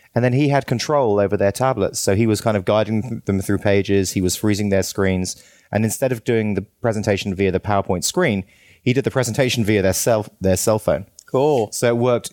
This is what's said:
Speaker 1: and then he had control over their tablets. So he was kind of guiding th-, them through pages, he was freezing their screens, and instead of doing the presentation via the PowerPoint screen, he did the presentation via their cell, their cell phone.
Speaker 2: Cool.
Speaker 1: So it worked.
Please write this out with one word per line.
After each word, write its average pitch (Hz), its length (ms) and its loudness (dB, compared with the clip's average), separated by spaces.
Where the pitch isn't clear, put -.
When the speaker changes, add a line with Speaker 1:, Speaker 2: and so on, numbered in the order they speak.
Speaker 1:
and 120 80 0
then 123 80 2
he 139 180 2
had 139 180 2
control 120 520 0
over 101 160 2
their 98 160 2
tablets. 123 480 0
So 101 160 0
he 113 120 2
was 107 120 2
kind 110 160 0
of 95 100 -2
guiding 107 360 0
th-, 113 240 -8
them 98 160 -2
through 101 160 -2
pages, 98 540 2
he 101 100 -2
was 90 160 0
freezing 104 320 0
their 95 140 2
screens, 92 520 -2
and 107 120 0
instead 127 300 -2
of 113 100 -10
doing 110 300 0
the 95 80 -4
presentation 104 760 -2
via 95 160 0
the 90 80 0
PowerPoint 98 460 -2
screen, 117 400 -2
he 123 120 0
did 127 100 0
the 107 80 -4
presentation 123 540 0
via 104 160 2
their 95 120 2
cell, 110 340 0
their 95 160 2
cell 107 240 0
phone. 82 280 -2
Speaker 2:
Cool. 131 460 0
Speaker 1:
So - 160 -2
it 120 100 2
worked. 120 360 0